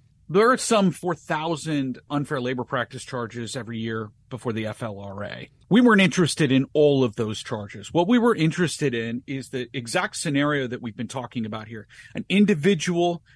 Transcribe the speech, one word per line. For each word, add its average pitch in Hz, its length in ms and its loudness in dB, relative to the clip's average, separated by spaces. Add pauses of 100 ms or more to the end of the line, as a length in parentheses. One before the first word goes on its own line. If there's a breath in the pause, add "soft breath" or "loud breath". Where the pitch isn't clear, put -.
(280)
There 202 240 4
are 254 40 4
some 196 360 2
four 170 240 -4
thousand 151 800 -4 (100)
unfair 143 320 -2
labor 123 220 -4
practice 123 400 -6
charges 117 540 -8
every 117 220 -8
year 110 320 -6 (180)
before 123 240 -6
the 110 120 -4
F 104 160 -8
L 104 200 -8
R 101 240 -12
A. - 260 -12 (180)
We 220 120 8
weren't 226 200 8
interested 156 520 2
in 131 200 4
all 147 300 6
of 117 140 0
those 110 260 -4
charges. 104 500 -10
What 170 140 4
we 240 100 6
were 233 200 4
interested 156 580 0
in 117 320 -4
is 135 220 -8
the 123 240 -8
exact 143 440 -4
scenario 143 520 0
that 120 120 -8
we've 113 160 -10
been 117 120 -8
talking 123 360 -8
about 107 220 -10
here, 110 220 -16 (260 loud breath)
an - 140 -8
individual 175 960 2 (120)